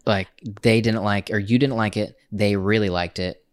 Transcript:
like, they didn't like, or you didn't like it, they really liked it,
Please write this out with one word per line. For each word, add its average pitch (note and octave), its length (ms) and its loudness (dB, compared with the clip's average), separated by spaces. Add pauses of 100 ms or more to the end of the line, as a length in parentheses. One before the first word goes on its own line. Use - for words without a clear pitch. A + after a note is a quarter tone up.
like, G2 220 0 (340)
they A2+ 180 4
didn't A2 240 0
like, G2+ 260 -2
or G#2+ 100 -2
you A2 200 2
didn't C3+ 160 0
like G#2+ 220 -2
it, - 180 -4 (160)
they G2+ 240 0
really G2+ 340 2
liked F2 300 -4
it, F2+ 340 -6